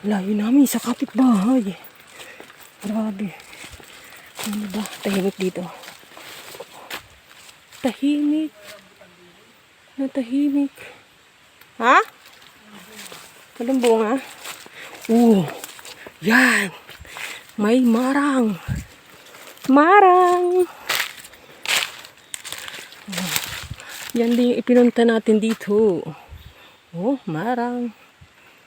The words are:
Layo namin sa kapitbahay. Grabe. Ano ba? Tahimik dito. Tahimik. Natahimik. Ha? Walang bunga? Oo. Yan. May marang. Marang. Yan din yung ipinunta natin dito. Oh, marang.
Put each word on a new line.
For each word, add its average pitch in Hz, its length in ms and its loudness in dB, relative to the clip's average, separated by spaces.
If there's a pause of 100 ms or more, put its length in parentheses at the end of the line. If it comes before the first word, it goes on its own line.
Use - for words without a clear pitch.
Layo 196 240 -2
namin 233 320 4
sa 240 160 -2
kapitbahay. 233 960 2 (1040)
Grabe. 208 560 -6 (1120)
Ano 208 240 -6
ba? 208 100 -6 (220)
Tahimik 196 320 -2
dito. 185 240 -6 (2250)
Tahimik. 294 640 -2 (1400)
Natahimik. 277 800 -2 (1040)
Ha? 277 420 2 (1400)
Walang 247 240 -2
bunga? 226 320 2 (960)
Oo. 226 320 6 (800)
Yan. 226 480 4 (880)
May 226 240 2
marang. 254 720 2 (1120)
Marang. 359 960 6 (3500)
Yan 233 160 0
din 240 240 2
yung - 80 -2
ipinunta 247 400 4
natin 220 400 2
dito. 208 560 0 (960)
Oh, 240 320 -4
marang. 240 640 -6 (760)